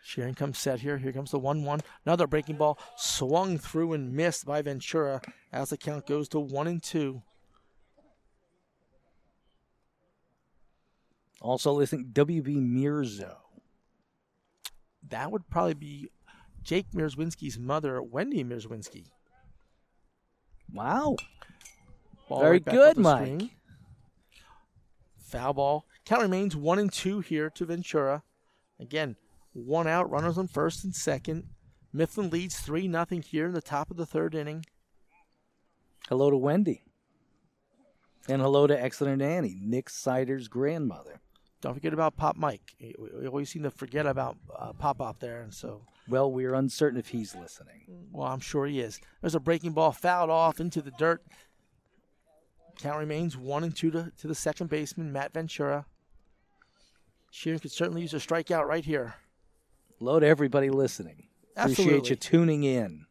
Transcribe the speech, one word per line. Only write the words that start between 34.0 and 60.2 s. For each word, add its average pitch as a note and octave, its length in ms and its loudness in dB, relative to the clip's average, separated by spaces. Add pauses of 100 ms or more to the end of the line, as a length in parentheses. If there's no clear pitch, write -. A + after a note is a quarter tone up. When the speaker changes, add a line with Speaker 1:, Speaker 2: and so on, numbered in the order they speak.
Speaker 1:
third D#3+ 280 -2
inning. D#3 300 -6 (1400)
Speaker 2:
Hello C#3 220 4
to C#3 60 4
Wendy. D3 480 2 (1400)
And C3+ 140 2
hello C#3 240 8
to C#3 140 6
Excellent C3+ 420 0
Annie, C#3 380 -2
Nick A#2 280 -4
Sider's C3 600 -2
grandmother. B2 720 -4 (400)
Speaker 1:
Don't C3 140 -6
forget D#3 180 -4
about D#3 240 2
Pop D#3 200 0
Mike. C#3+ 440 -6
We, A#2 140 -16 (260)
we C3 60 -6
always C#3+ 240 -4
seem D3+ 140 -8
to C3+ 60 -2
forget D3 360 -4
about, C3 300 -2 (200)
uh, - 180 -12
Pop C#3+ 240 -2
Pop A#2+ 200 -6
there, A#2 220 -10
and A2 120 -16
so. G#2+ 300 -14 (260)
Speaker 2:
Well, C3 220 4
we're B2+ 240 -2
uncertain C3+ 440 2
if A2+ 100 -8
he's A2+ 260 -6
listening. - 760 -20
Speaker 1:
Well, C#3 160 -4
I'm C3 120 -6
sure C#3+ 260 -2
he C#3+ 140 -2
is. A2 200 -8 (200)
There's E3 140 -2
a D#3 60 2
breaking E3 320 0
ball D#3 200 4
fouled F3 380 2
off D#3+ 300 4
into E3 220 -2
the C#3 100 -12
dirt. E3 300 2 (1600)
Count D3 200 -4
remains D3+ 380 -4
one C#3 280 -4
and E3 100 -4
two E3 160 0
to, E3 280 -4
to D3+ 100 -10
the D#3 60 -2
second E3 360 -4
baseman, D#3 420 -4
Matt C#3 220 -6
Ventura. D3 520 -2 (1500)
Sheeran D#3+ 280 -4
could D3 120 -10
certainly E3+ 300 -4
use D#3 120 -8
a D3+ 40 -2
strikeout D#3+ 480 0
right D#3 180 -2
here. C3+ 300 -2 (840)
Speaker 2:
Hello C3+ 220 4